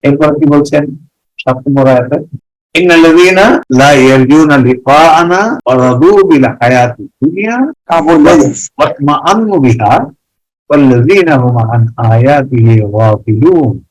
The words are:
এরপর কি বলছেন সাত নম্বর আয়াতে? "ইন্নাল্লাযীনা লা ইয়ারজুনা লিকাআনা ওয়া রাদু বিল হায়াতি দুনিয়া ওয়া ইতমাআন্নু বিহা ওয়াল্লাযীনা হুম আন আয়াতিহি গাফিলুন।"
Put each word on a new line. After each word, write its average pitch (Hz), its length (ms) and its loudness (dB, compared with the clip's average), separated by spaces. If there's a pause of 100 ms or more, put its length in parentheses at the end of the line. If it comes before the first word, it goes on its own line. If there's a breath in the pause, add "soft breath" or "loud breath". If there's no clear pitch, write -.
এরপর 147 320 -2
কি 151 120 -2
বলছেন 147 500 -2 (400)
সাত 131 200 -6
নম্বর 139 320 -2
আয়াতে? 127 480 -2 (380)
"ইন্নাল্লাযীনা 180 880 2 (160)
লা 143 140 4
ইয়ারজুনা 135 640 2
লিকাআনা 160 1080 0
ওয়া 127 100 0
রাদু 151 520 2
বিল 143 160 2
হায়াতি 120 600 -2
দুনিয়া 190 520 -6 (420)
ওয়া 156 920 0
ইতমাআন্নু 175 680 -2
বিহা 120 460 0 (680)
ওয়াল্লাযীনা 147 640 2
হুম 123 220 -2
আন 113 300 -2 (100)
আয়াতিহি 117 840 0
গাফিলুন।" 110 1120 -2